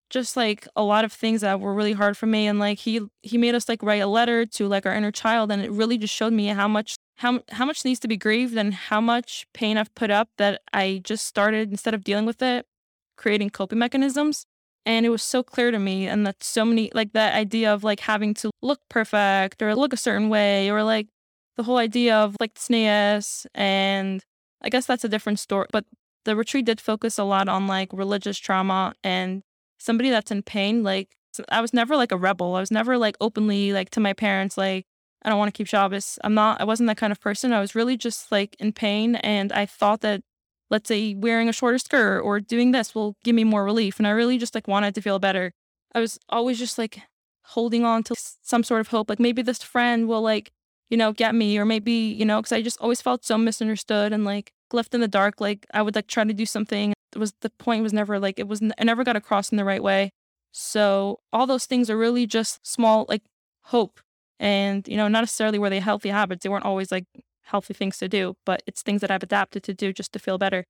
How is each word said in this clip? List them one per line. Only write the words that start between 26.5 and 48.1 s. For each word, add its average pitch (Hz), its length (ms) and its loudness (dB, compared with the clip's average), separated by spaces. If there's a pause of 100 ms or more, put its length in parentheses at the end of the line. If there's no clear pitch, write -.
did 226 140 0
focus 220 380 -4
a 208 60 0
lot 196 260 2
on, 190 160 0
like, 190 280 -2
religious 196 440 -4
trauma 190 560 0 (100)
and 185 380 -4 (380)
somebody 233 300 2
that's 226 220 0
in 202 100 -2
pain. 208 400 0
Like, 196 280 -2 (280)
s-, - 120 -12
I 220 120 2
was 233 120 -4
never, 240 240 2
like, 240 140 2
a 185 60 0
rebel. 180 380 0
I 185 60 0
was 196 100 -4
never, 226 260 2
like, 214 240 0
openly, 202 520 2
like, 190 180 -2
to - 80 -4
my 202 140 2
parents, 196 440 -2
like, 190 280 -2 (380)
"I 214 60 0
don't 214 80 4
wanna 208 140 2
keep 202 160 -6
Shabbos." 196 560 0
I'm 214 100 2
not, 214 280 4
I - 20 -2
wasn't 233 240 0
that 214 100 0
kind 208 140 -2
of 202 80 -6
person. 208 340 -2
I 214 60 2
was 196 160 -2
really 233 220 0
just, - 340 -6
like, 202 280 0
in 214 140 -2
pain. 220 440 0
And 202 340 0
I 208 140 0
thought 214 360 0
that, 208 200 0 (480)
let's 214 180 0
say, 214 280 0
wearing 226 340 2
a 220 40 0
shorter 247 240 2
skirt 220 440 2
or 208 180 0
doing 240 320 2
this 247 240 0
will 214 300 -4
give 233 100 4
me 226 80 4
more 214 220 2
relief. 208 340 0
And 214 80 2
I 208 40 2
really 233 260 2
just, 233 180 -4
like, 220 140 -6
wanted 202 260 2
to 220 60 -6
feel 196 180 0
better. 185 320 0 (420)
I 233 60 0
was 226 180 -2 (120)
always 240 280 0
just, 233 200 -6
like, 220 240 -8 (460)
holding 233 360 0
on 226 200 2
to 240 100 -4